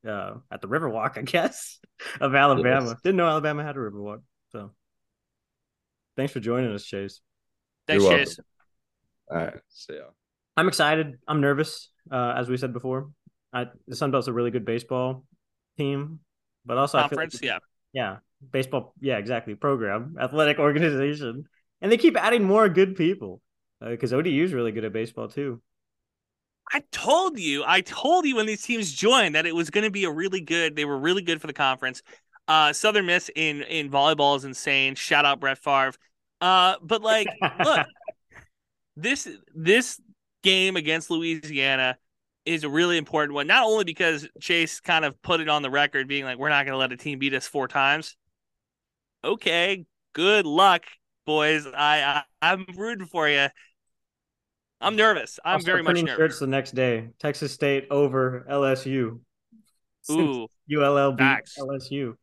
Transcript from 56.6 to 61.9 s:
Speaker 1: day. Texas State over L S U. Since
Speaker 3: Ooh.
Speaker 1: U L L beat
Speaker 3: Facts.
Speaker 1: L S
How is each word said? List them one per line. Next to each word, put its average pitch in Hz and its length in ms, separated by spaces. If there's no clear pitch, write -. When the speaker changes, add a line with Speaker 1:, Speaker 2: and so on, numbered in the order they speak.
Speaker 1:
day. 117 340
Texas 147 320
State 139 380
over 131 580
L 143 160
S 135 220
U. 120 360
Since 156 160
Speaker 3:
Ooh. 113 100
Speaker 1:
U 147 160
L 143 140
L 139 140
beat 131 120
Speaker 3:
Facts. 131 340
Speaker 1:
L 139 180
S 131 160